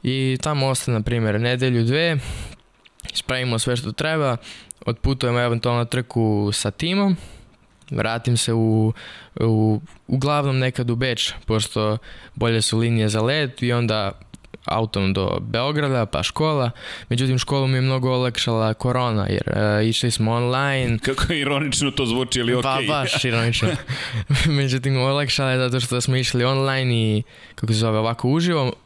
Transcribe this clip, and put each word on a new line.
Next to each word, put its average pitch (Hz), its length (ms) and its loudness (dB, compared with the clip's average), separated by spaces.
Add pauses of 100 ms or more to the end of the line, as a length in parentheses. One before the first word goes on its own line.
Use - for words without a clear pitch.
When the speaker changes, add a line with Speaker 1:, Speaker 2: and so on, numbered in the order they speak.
Speaker 1:
i 131 360 0
tamo 143 300 0
ostajem, 127 260 0
na 110 80 0
primer, 110 380 0
nedelju, 123 440 2
dve, 156 320 2 (960)
spravimo 127 440 -2
sve 123 180 0
što 117 160 -4
treba, 151 440 0 (500)
otputujem 120 520 0
eventualno 120 400 0
na 120 60 2
trku 110 680 0
sa - 180 -2
timom, 190 460 0 (720)
vratim 117 460 0
se 117 160 0
u, 110 400 4 (440)
u, 110 440 2 (260)
uglavnom 139 520 0
nekad 127 320 0
u 117 60 0
Beč, 123 360 -2 (140)
pošto 107 520 0 (360)
bolje 113 280 0
su 110 160 0
linije 113 300 2
za 107 140 0
let, 131 400 -2
i 120 100 0
onda 110 400 0 (520)
autom 101 480 0
do 92 300 0
Beograda, 127 640 0
pa 85 160 -4
škola. 147 480 0 (380)
Međutim, 127 300 0
školu 135 280 0
mi 131 80 2
je 127 60 2
mnogo 131 300 0
olakšala 120 640 0
korona, 120 540 0
jer, 95 140 0 (360)
e, 110 100 2
išli 113 220 0
smo 110 220 0
online. 123 680 0
Speaker 2:
<laughs> - 60 -4
Kako - 260 0
ironično 143 580 0
to 135 160 -2
zvuči, 123 340 0
ali 120 140 2
Speaker 1:
Pa 131 200 2
Speaker 2:
okej. 131 140 -2
Speaker 1:
baš 139 360 0
ironično. 117 440 2 (440)
Speaker 2:
<laughs> 120 400 0
Speaker 1:
Međutim, 135 460 0
olakšala 135 520 0
je 131 100 2
zato 127 200 0
što 123 200 0
smo 131 160 2
išli 123 280 0
online 131 520 2
i, 110 260 2 (320)
kako 113 180 -2
se 110 60 2
zove, 110 200 2
ovako 113 300 0
uživo 156 440 2 (140)